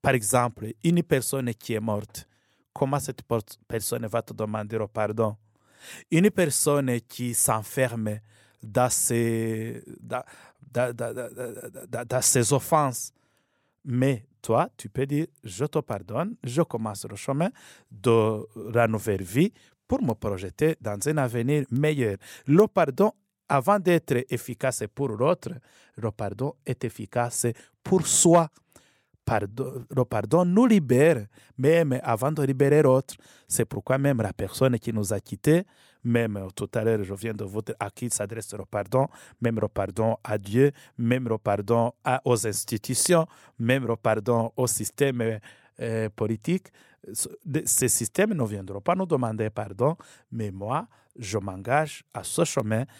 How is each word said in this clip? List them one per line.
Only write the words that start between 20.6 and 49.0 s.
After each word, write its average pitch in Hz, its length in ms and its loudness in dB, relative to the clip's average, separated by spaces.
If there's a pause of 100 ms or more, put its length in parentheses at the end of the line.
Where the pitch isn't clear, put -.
dans 104 260 -6
un 156 120 0
avenir 127 520 0
meilleur. » 131 460 0 (300)
Le 175 200 8
pardon, 180 460 2 (360)
avant 143 300 4
d'être 160 500 2
efficace 127 540 -4 (100)
pour 139 160 -4
l'autre, 123 420 -2 (460)
le 110 140 -4
pardon 107 440 -6 (100)
est - 200 -6
efficace 120 600 -4 (380)
pour 180 220 2
soi. 170 440 6 (720)
Pardon, 117 680 -4
le 127 140 0
pardon 117 400 2
nous 190 220 4
libère, 139 600 4 (320)
même 147 460 4
avant 127 260 0
de 156 140 -2
libérer 139 360 4
l'autre. 135 360 4 (320)
C'est - 160 0
pourquoi 127 340 -2
même 139 240 2
la 95 100 -2
personne 120 460 0
qui 117 140 -6
nous 107 200 -2
a 101 60 -2
quittés, 156 460 2 (400)
même 113 500 0
tout - 200 -8
à 110 100 -2
l'heure, 110 180 2
je 95 100 -6
viens 107 220 -8
de 107 80 -8
vous 104 180 -6
dire 110 200 -10
à 101 100 -6
qui - 180 -8
s'adresse 104 460 -6
le - 100 -12
pardon, 107 440 0 (320)
même 117 180 0
le 104 80 2
pardon 107 560 -2
à 107 160 -4
Dieu, 113 320 4 (260)
même 123 320 0
le 110 100 0
pardon 110 540 0 (120)
à, 131 200 0
aux 117 220 2
institutions, 127 800 0 (320)
même 123 260 2
le 113 120 -2
pardon 113 600 2
au 127 120 0
système, 113 720 -2 (400)
euh, 113 300 -4
politique. 110 580 -2 (440)
Ce, - 160 -6 (160)
de, 139 220 -4
ces - 220 2
systèmes 196 440 0
ne 147 120 0
viendront 98 360 -8
pas 175 140 0
nous 185 120 -2